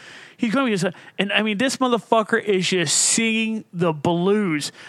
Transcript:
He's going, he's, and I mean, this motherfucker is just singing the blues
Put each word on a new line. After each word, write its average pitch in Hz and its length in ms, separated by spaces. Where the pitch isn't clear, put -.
He's 220 160
going, 269 160
he's, 190 120
and 202 160
I 202 80
mean, 214 160
this 254 180
motherfucker 226 640
is 185 240
just 170 300
singing 220 800
the 170 180
blues 175 800